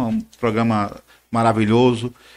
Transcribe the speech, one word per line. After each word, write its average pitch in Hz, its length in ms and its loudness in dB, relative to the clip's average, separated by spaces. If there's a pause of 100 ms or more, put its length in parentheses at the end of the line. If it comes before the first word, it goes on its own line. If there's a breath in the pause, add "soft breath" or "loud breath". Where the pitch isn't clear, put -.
um 110 140 -2 (180)
programa 110 580 -2 (340 soft breath)
maravilhoso. 113 840 2 (220 soft breath)